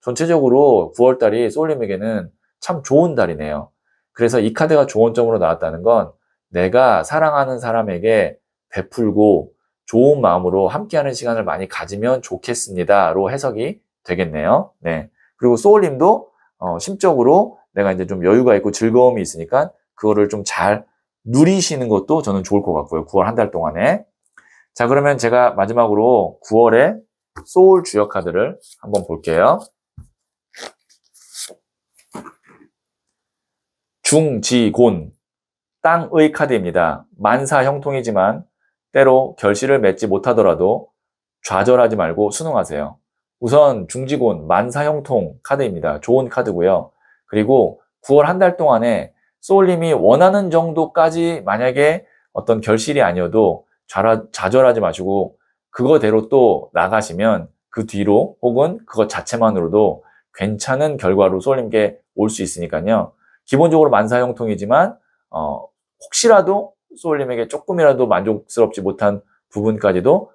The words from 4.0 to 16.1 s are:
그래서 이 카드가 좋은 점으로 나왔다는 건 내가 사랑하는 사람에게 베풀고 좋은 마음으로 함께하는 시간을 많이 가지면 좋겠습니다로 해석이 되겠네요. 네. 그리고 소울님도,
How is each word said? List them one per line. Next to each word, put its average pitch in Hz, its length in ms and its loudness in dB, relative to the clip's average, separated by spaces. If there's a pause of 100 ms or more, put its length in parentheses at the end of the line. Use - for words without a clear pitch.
그래서 117 260 0
이 110 140 -2
카드가 156 320 2
좋은 113 300 0
점으로 113 240 0
나왔다는 82 420 -2
건 110 300 0 (380)
내가 92 540 2
사랑하는 143 560 -2
사람에게 110 760 -2 (320)
베풀고 101 840 -2 (340)
좋은 135 360 2
마음으로 90 460 0
함께하는 143 460 -4
시간을 113 300 -6
많이 90 240 -6
가지면 107 540 -6
좋겠습니다로 95 1120 -2
해석이 131 500 -8 (220)
되겠네요. 85 760 -2
네. 80 300 -8 (280)
그리고 120 180 2
소울님도, 185 720 2 (360)